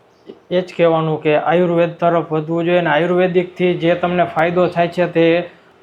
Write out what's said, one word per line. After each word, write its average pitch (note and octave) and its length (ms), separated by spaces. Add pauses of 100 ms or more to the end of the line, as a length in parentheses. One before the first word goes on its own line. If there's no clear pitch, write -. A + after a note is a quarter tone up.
(520)
એ F3+ 100
જ F3+ 160
કહેવાનું D#3+ 440
કે D3+ 140
આયુર્વેદ E3+ 540
તરફ E3+ 420
વધવું D#3+ 340
જોઈએ F3 120
અને E3+ 120
આયુર્વેદિકથી F3 840
જે E3 220
તમને F3 280
ફાયદો E3+ 440
થાય E3+ 200
છે E3+ 200
તે E3 420 (340)